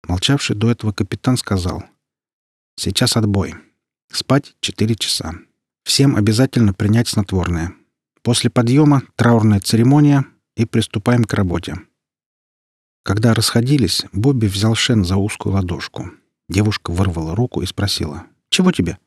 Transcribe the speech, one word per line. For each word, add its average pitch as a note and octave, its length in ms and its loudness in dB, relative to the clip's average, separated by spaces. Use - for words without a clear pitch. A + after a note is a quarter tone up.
Молчавший G#2 500 -2
до A2+ 140 0
этого G#2+ 220 -4
капитан A#2+ 440 -2
сказал: F2+ 480 -4
«Сейчас - 400 -2
отбой. G2+ 380 -2
Спать - 480 -4
четыре A2 340 -2
часа. E2+ 400 -6
Всем C#3 320 2
обязательно G#2+ 560 2
принять A2 360 0
снотворное. F2 680 -2
После - 280 0
подъёма — C3+ 520 4
траурная A2 440 4
церемония, C#3 640 4
и A#2 80 0
приступаем A#2+ 600 0
к - 100 -4
работе». F2 420 -2
Когда A2 320 2
расходились, A#2+ 760 0
Бобби A2+ 340 0
взял G2+ 280 0
Шен G#2+ 300 2
за F#2 120 0
узкую G2 380 -4
ладошку. F2+ 560 -6
Девушка G#2 420 -2
вырвала E2+ 460 -2
руку B2 260 -2
и F2+ 40 -6
спросила: E2 600 -6
«Чего F#3 240 2
тебе?» E2+ 340 -2